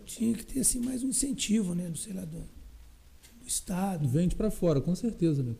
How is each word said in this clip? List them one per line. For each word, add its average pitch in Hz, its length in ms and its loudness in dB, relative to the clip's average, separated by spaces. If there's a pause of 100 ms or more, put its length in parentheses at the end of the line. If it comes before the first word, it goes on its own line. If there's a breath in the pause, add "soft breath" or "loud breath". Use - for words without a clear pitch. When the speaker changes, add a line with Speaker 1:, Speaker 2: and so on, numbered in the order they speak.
Speaker 1:
Tinha 226 280 0
que - 120 -4
ter 262 160 -2
assim, 254 180 4
mais 247 240 -2
um 269 60 0
incentivo, 208 680 0
né, 175 140 -2
do, 165 80 -6
sei 214 160 -8
lá, 185 120 -6
do, 160 140 -10
do - 1080 -18
Estado. 185 600 0
Speaker 2:
Vende 165 280 4
pra 214 140 2
fora, 151 320 4
com 175 140 2
certeza, 165 480 2
né? 120 160 -2